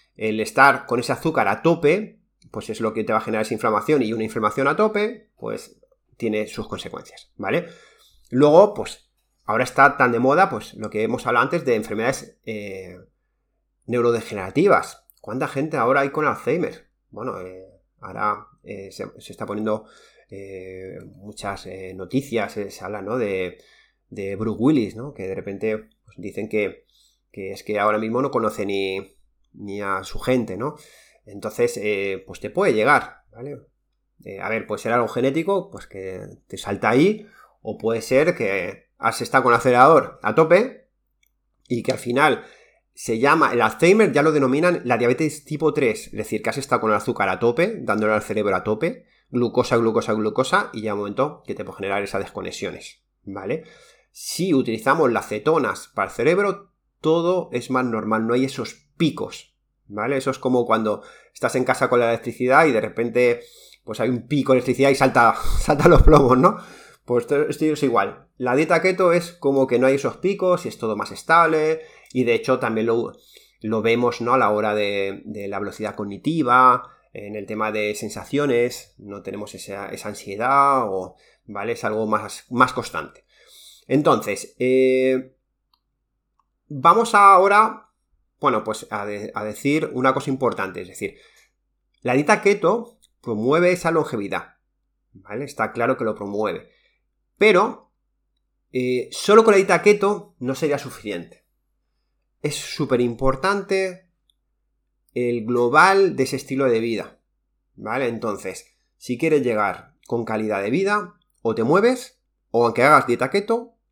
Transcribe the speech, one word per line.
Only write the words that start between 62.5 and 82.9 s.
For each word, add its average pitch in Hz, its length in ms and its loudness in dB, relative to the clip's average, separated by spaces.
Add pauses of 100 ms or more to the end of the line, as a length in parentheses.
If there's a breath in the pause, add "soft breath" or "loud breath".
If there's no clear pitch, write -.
y 143 60 4
de 110 100 2
repente, 117 600 0 (420 loud breath)
pues 110 160 -10
hay 120 100 0
un 120 180 -4
pico 135 240 0
de 127 80 6
electricidad 131 300 2
y 139 60 2
salta, 120 400 4 (120)
<laughs> - 120 4
salta 147 280 4
los 147 160 10
plomos, 135 340 10
¿no? 185 200 4 (480 loud breath)
Pues 120 180 0
esto, 143 260 0
esto 156 160 -2
es 151 180 0
igual. 107 440 0 (100)
La 123 180 0
dieta 160 260 2
keto 185 300 2
es 170 200 0
como 135 340 2
que 123 140 2
no 131 80 4
hay 135 80 4
esos 135 220 -4
picos 180 480 0
y 117 40 -8
es - 80 -12
todo 110 180 -4
más 101 160 -6
estable, 160 680 2 (320 loud breath)
y 127 120 0
de 117 80 4
hecho 127 260 0
también 113 280 -2
lo, 113 260 -2 (480 soft breath)
lo 110 200 -2
vemos, 117 400 2
¿no? 120 120 0
A 131 40 4
la 110 140 2
hora 107 240 0
de, 101 500 -2
de 104 220 -10
la 98 120 -6
velocidad 101 360 -8
cognitiva, 123 880 2 (300 loud breath)
en 104 220 -14
el 104 100 -10
tema 107 260 -4
de 104 240 -2
sensaciones, 120 1000 -4
no 101 240 -14
tenemos 101 340 -12
esa, 98 340 -12
esa 101 200 -12
ansiedad, 127 760 0
o, 95 300 -6 (300 soft breath)
¿vale? 104 280 -8
Es - 100 -8
algo 110 240 -2
más, 107 420 -4
más 123 240 2
constante. - 520 -10 (640 soft breath)